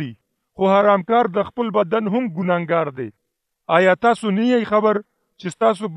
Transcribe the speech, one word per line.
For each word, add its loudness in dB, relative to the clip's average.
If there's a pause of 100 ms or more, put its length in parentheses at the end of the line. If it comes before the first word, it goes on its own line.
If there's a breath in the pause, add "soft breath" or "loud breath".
دي، -8 (480)
خو 2
حرامکار 2
د -2
خپل -4
بدن -2
هم -2 (120)
ګناهګار -2 (100)
دی. -8 (600)
آیا 4 (100)
تاسو 0
نه 0
یئ 2
خبر 2 (400)
چې -10
ستاسو 0